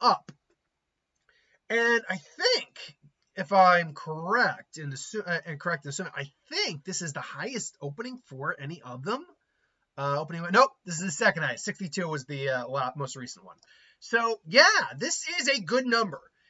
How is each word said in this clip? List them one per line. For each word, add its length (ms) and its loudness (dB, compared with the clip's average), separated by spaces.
up. 320 2
And 400 4
I 80 -6
think, 800 -4
if 180 -6
I'm 400 8
correct 840 -2
in 140 -6
assu-, 360 -8
uh, 180 -2
and 140 -10
correct 260 -4
in 40 -10
assuming, 260 -8
I 160 -10
think 340 -6
this 180 -8
is 120 -8
the 80 -10
highest 600 -10
opening 440 -10
for 340 -8
any 220 -10
of 220 -14
them. 200 -4
Uh, 220 -2
opening, 320 -6
nope, 200 8
this 100 -8
is 100 -6
the 60 -4
second 320 2
highest. 220 -4
Sixty-two 420 -4
was 180 -6
the, 240 -4
uh, 180 -2
la-, 280 -2
most 200 -6
recent 300 -14
one. 120 -20
So 480 0
yeah, 160 8
this 260 -4
is 100 0
a 120 2
good 240 0
number. 360 0